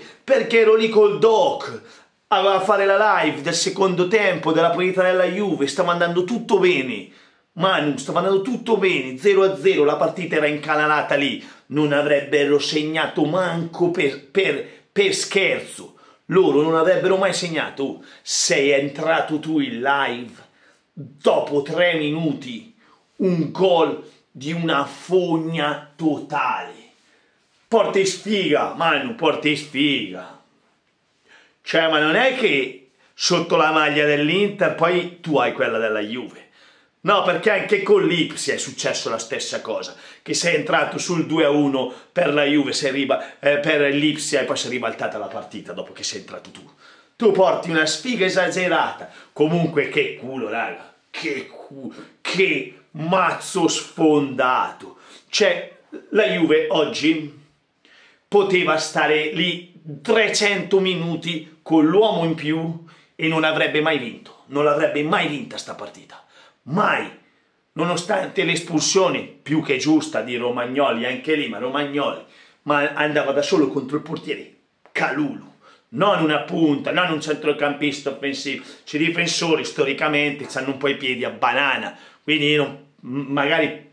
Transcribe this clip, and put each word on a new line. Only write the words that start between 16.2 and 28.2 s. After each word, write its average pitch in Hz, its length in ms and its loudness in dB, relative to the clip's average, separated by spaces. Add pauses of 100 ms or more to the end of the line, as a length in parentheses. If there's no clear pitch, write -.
loro 151 380 4
non 160 120 2
avrebbero 175 420 4
mai 190 160 2
segnato. 151 520 -4
Oh, - 200 -8 (160)
sei 143 500 2
entrato 147 680 0
tu 156 220 -2
in 120 200 -4
live 123 640 -2 (560)
dopo 143 640 0
tre 165 360 0
minuti, 147 800 -6 (420)
un 170 340 0
gol 165 600 2 (200)
di 135 220 -10
una 151 340 0
fogna 165 1080 -2
totale. 139 800 -4 (960)
Porti 196 380 4
sfiga, 180 680 0